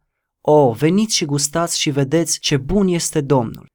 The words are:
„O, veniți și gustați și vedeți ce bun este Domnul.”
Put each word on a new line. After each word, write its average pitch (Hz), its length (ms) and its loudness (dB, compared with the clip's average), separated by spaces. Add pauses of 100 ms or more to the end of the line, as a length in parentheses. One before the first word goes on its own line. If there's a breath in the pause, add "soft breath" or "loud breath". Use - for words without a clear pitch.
(400)
„O, 147 320 4
veniți 185 440 0
și 180 80 -2
gustați 147 560 -4
și 156 100 -2
vedeți 143 480 0
ce - 180 -2
bun 185 320 0
este 165 320 -2
Domnul.” 135 540 -2